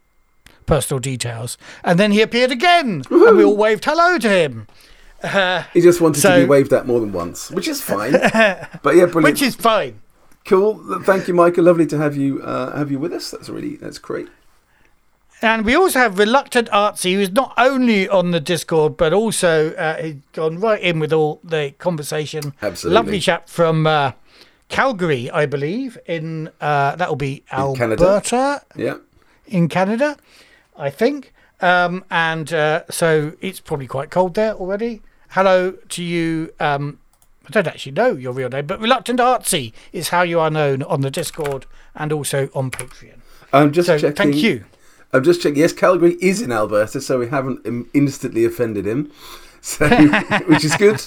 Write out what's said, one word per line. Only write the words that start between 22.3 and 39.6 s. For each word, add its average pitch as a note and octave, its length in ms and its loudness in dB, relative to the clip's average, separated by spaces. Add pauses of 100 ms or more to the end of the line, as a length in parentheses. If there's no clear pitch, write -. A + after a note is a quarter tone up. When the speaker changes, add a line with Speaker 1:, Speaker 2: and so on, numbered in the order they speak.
Speaker 2:
Absolutely. G2+ 320 -4
Speaker 1:
Lovely G#3 260 0
chap F3 280 -2
from, D#3+ 380 0
uh, D3 260 0 (560)
Calgary, F3 640 -2
I D#3 160 0
believe, D#3+ 600 -6
in, D#3+ 420 -8 (120)
uh, C#3+ 360 0
that F3 120 -4
will D#3 80 -4
be C#3 260 -6 (140)
Speaker 2:
In C3+ 200 -2
Canada. A#2 280 0
Speaker 1:
Alberta. A#3+ 580 0 (120)
Speaker 2:
Yeah. C#3 220 -6 (500)
Speaker 1:
In E3+ 220 0
Canada, A3+ 480 -2 (640)
I C#3+ 120 -4
think. C4 420 -2 (280)
Um, F3+ 500 2
and, D#3+ 420 -2
uh, D#3 380 0
so D#3 500 0
it's F#3 200 -10
probably C#3 260 -8
quite C#3 240 -8
cold F3+ 240 0
there G#3+ 200 0
already. G3+ 480 -8 (280)
Hello F#3 420 2 (180)
to F3 120 -10
you. E3 560 -4
Um, C#3+ 400 -4 (480)
I - 40 -20
don't G3+ 160 0
actually - 260 -12
know E3+ 220 0
your B2+ 180 -10
real B2+ 160 -6
name, C#3 180 -6
but G3 140 -8
Reluctant A#3+ 400 -2
Artsy G#3 540 -2 (180)